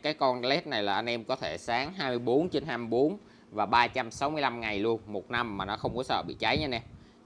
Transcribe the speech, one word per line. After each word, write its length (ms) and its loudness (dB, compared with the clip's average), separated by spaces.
Cái 120 0
con 300 2
led 220 2
này 160 0
là 120 2
anh 120 0
em 180 -2
có 120 -2
thể 220 -6
sáng 360 -2
hai 160 -2
mươi 80 0
bốn 300 2
trên 160 -2
hai 140 -4
mươi 80 -6
bốn 320 2
và 160 0
ba 220 6
trăm 220 -4
sáu 200 -2
mươi 120 -2
lăm 180 0
ngày 180 -2
luôn, 280 2
một 240 -6
năm 280 -2
mà 60 -2
nó 120 -4
không 200 -4
có 60 -4
sợ 200 0
bị 160 -6
cháy 200 2
nha 60 0
anh 100 -2
em. 80 -4